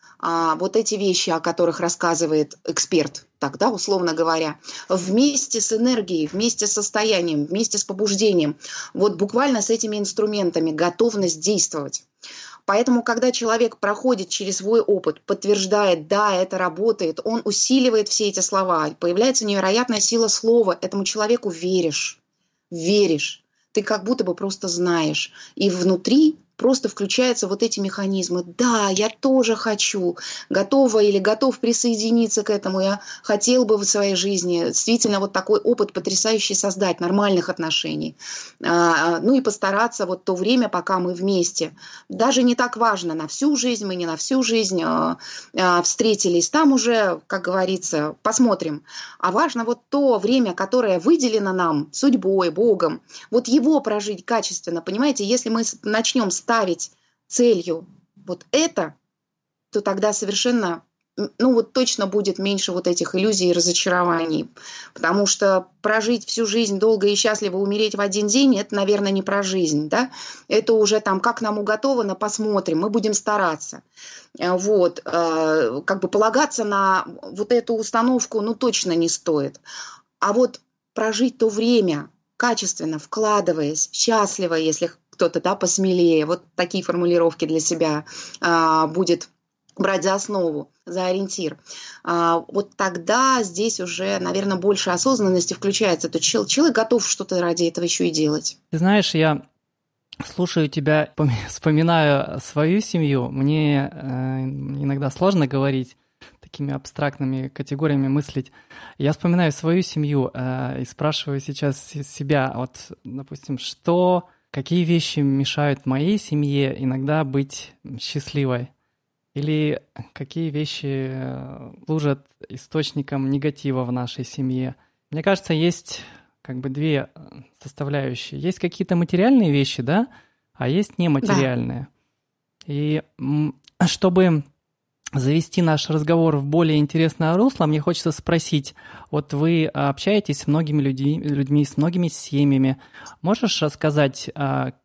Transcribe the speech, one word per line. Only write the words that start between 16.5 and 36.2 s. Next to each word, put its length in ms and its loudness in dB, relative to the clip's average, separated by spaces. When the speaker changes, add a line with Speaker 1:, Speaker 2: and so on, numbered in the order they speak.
Speaker 1:
работает, 680 -2
он 200 -2
усиливает 640 2
все 220 0
эти 100 -4
слова, 600 0
появляется 460 2
невероятная 540 0
сила 280 2
слова, 520 2
этому 240 -4
человеку 460 0
веришь, 680 -2
веришь, 720 0
ты 100 -2
как 220 -2
будто 200 0
бы 120 -4
просто 320 -8
знаешь, 640 -2
и 140 0
внутри 680 4
просто 280 2
включаются 580 0
вот 160 -2
эти 160 -2
механизмы. 640 -2
«Да, 460 0
я 200 0
тоже 460 2
хочу, 600 -2
готова 500 4
или 160 4
готов 420 0
присоединиться 840 2
к 80 -2
этому, 300 -2
я 200 0
хотел 420 2
бы 120 4
в 60 -2
своей 300 0
жизни 520 0
действительно 540 0
вот 140 -4
такой 260 2
опыт 320 0
потрясающий 600 -2